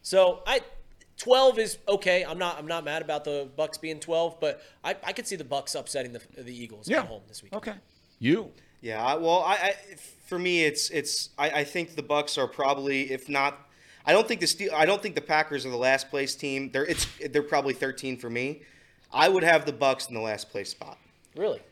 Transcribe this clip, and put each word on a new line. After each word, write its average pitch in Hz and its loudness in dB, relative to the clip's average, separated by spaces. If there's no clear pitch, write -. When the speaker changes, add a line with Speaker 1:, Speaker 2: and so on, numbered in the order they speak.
Speaker 1:
So 185 4
I, 247 0
twelve 254 6
is 220 -2
okay. 185 2
I'm 160 -8
not, 175 -2
I'm 151 -12
not 165 -4
mad 151 -4
about 151 -4
the 143 -4
Bucks 151 -4
being 160 -8
twelve, 165 -2
but 143 -2
I, 185 -2
I 196 -4
could 226 -8
see 196 -6
the 156 -10
Bucks 135 -6
upsetting 127 -6
the, 117 -14
the 123 -16
Eagles 113 -14
Speaker 2:
Yeah. 262 2
Speaker 1:
at 196 -4
home 107 -14
this - -18
weekend. 107 -12
Speaker 2:
Okay. 208 -10
You? 170 0
Speaker 3:
Yeah. 110 -6
I, 135 2
well, 165 4
I, 180 2
I, 196 0
for 180 -6
me, 175 2
it's, 147 0
it's, - -4
I, 147 2
I 147 0
think 165 -6
the 147 -6
Bucks 147 -2
are 127 0
probably, 139 0
if 131 -8
not, 139 0
I 151 4
don't 214 6
think 233 -2
the 165 0
Steel-, 185 -2
I 156 6
don't 202 2
think 196 -6
the 147 -2
Packers 151 0
are 131 -6
the 123 -4
last 131 2
place 143 -2
team. 135 -4
They're, 139 0
it's, 170 -2
they're 151 2
probably 139 0
thirteen 135 -4
for 120 -10
me. 127 -4
I 156 6
would 185 4
have 160 6
the 143 -2
Bucks 131 2
in 123 -10
the 110 -4
last 107 -6
place 101 -6
spot. - -14
Speaker 1:
Really? 156 -4